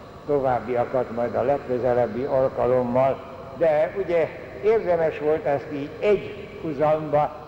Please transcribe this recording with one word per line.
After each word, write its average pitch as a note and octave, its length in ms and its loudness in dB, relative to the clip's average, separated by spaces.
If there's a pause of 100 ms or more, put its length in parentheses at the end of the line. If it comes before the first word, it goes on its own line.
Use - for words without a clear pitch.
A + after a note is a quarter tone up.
(280)
továbbiakat B2 840 0
majd A#2 240 -2
a A2 80 2
legközelebbi B2 800 0
alkalommal, B2+ 1120 2 (240)
de D#3 400 2
ugye E3+ 300 2 (360)
érdemes F3 560 2
volt D3+ 260 0
ezt C#3+ 280 -2
így C#3+ 160 -6 (100)
egy - 480 0 (140)
huzamba D3+ 720 2 (120)